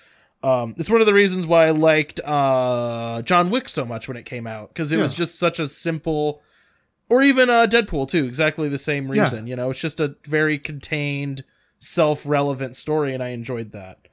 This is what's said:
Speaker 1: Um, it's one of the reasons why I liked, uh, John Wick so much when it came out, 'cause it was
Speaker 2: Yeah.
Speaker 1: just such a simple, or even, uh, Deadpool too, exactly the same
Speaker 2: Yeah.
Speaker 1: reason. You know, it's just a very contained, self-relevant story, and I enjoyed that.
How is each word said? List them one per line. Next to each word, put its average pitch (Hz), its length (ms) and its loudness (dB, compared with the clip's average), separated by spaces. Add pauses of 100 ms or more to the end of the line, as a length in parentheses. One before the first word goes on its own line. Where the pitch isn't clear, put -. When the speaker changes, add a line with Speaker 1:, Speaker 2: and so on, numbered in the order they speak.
(420)
Speaker 1:
Um, 120 360 0
it's 165 120 -4
one 226 100 6
of 214 60 6
the 202 80 4
reasons 185 320 2
why 165 200 6
I 160 40 4
liked, 156 540 2
uh, 123 960 0
John 175 280 2
Wick 247 180 -2
so 139 160 -4
much 117 240 -8
when 123 80 -8
it 117 100 -16
came 117 200 -10
out, 110 280 -12
'cause 151 180 -4
it 165 40 2
was 143 160 2
Speaker 2:
Yeah. 156 60 -8
Speaker 1:
just 170 200 -2
such 170 200 0
a 156 100 -2
simple, 151 720 -4 (680)
or 254 140 4
even, 254 280 6
uh, 233 160 6
Deadpool 202 420 0
too, 160 180 0
exactly 151 420 -2
the 139 100 -4
same 139 340 -4
Speaker 2:
Yeah. 208 100 4
Speaker 1:
reason. 113 240 0
You 123 100 -6
know, 127 140 -2
it's 131 100 -6
just 160 200 -4
a 143 240 -2
very 151 340 0
contained, 143 840 -6 (340)
self-relevant 143 960 0
story, 151 380 -2
and 127 80 -4
I 123 60 -4
enjoyed 117 440 -8
that. 95 400 -18